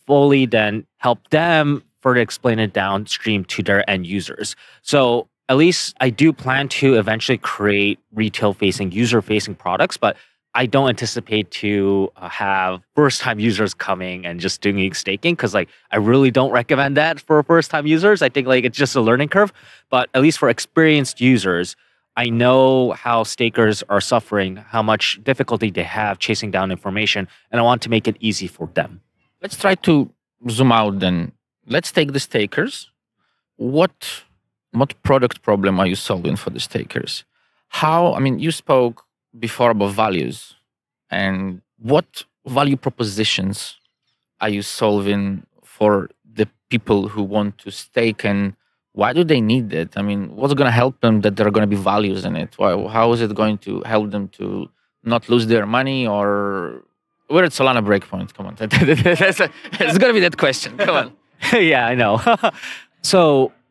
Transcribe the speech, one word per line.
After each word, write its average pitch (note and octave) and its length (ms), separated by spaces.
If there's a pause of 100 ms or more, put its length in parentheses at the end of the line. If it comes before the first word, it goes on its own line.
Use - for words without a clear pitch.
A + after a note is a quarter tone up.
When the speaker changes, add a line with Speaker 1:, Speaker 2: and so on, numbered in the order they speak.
Speaker 1:
fully C#3 400
then G#2+ 400 (100)
help - 340
them D#3 520 (180)
further B2 200
explain A2+ 380
it A2 140
downstream G2 720
to - 180
their G2+ 280
end F#2 160
users. - 500 (260)
So B2 460 (200)
at C3 80
least E3 440
I C3 100
do D3+ 220
plan C3+ 360
to C3+ 260
eventually A2 440
create G2+ 600 (140)
retail-facing, G2+ 800
user-facing G#2+ 640
products, F#2 400
but G#2+ 200 (380)
I B2 120
don't C3+ 220
anticipate G#2+ 600 (120)
to, G2 540
uh, F2+ 120
have F#2 540 (140)
first-time B2+ 420
users G#2 360
coming F2+ 520
and F2 140
just F2+ 200
doing G2 340
staking D#3+ 420
'cause, G2 180
like, F#2 140 (240)
I G2+ 40
really B2 340
don't B2+ 200
recommend C#3 460
that D#3 240
for D3+ 220
first-time D#3 440
users. E3+ 360
I C#3 60
think, B2+ 200
like, B2+ 160
it's A#2+ 120
just C#3 200
a C3 40
learning B2 280
curve. G3+ 240 (380)
But B2+ 240
at C3 80
least D#3 160
for C#3 100
experienced D3+ 720
users, F#2+ 560 (400)
I A#2+ 140
know B2+ 640
how A#2 300
stakers A2 680
are G2+ 120
suffering, G2+ 560 (140)
how A2+ 120
much G#2+ 400
difficulty A#2+ 480
they F2 140
have G#2 340
chasing G#2+ 320
down F#2+ 220
information, G2+ 560 (240)
and A#2 80
I - 20
want A#2+ 200
to A2+ 80
make A2+ 180
it G#2+ 100
easy G2 300
for D#2+ 260
them. E2 280 (380)
Speaker 2:
Let's - 160
try F#3+ 200
to D3+ 340 (400)
zoom A#2+ 220
out G#2 260
then. F2+ 340 (340)
Let's C#3+ 260
take D3 200
the C#3 80
stakers. - 720 (640)
What, - 680 (480)
what C3 320
product C3 380
problem G2 360
are F#2+ 80
you F2+ 80
solving F2 400
for - 160
the B1 80
stakers? - 640 (460)
How, E3 460
I - 40
mean, C3+ 220
you D#3 100
spoke B2+ 540 (340)
before A#2 320
about G2+ 220
values. F#2+ 640 (560)
And F#2+ 500 (180)
what C#3 460 (220)
value C#3 300
propositions G#2 1000 (640)
are A2 80
you G2+ 140
solving G2+ 840 (160)
for G#2 480 (140)
the - 240 (220)
people G#2 380
who G#2 140
want G#2 360
to - 120
stake, - 540
and G2+ 300 (380)
why G#2 200
do E3+ 120
they D3+ 160
need A2 320
it? E2 240
I G2+ 60
mean, G2+ 320
what's C#3 200
gonna C3+ 160
help B2 300
them A2 200
that G2+ 160
there G#2+ 100
are G#2 40
gonna G#2+ 160
be G2+ 100
values G2 480
in F#2 120
it? - 200
Why, G2+ 140 (180)
how A2+ 240
is A#2 80
it A2 140
going G#2+ 240
to G2 240
help G#2+ 280
them G2+ 180 (100)
to G2 300 (360)
not A#2 240
lose A#2 180
their A2 200
money C3 400
or G2+ 760 (480)
we're F3 140
at D#3+ 80
Solana C3 320
breakpoint? G2 500
Come G2 120
on. - 80
<laughs> - 40
That's E3 840
a, E3 100 (220)
it's E3 260
gonna A#3+ 160
be G#3 60
that F3 160
question. B2+ 420
Come F#3 180
on. A#2+ 220
Speaker 1:
<laughs> - 340
Yeah, D#3+ 340
I A#2+ 80
know. A2+ 300
<laughs> A3+ 260 (520)
So D3 500 (180)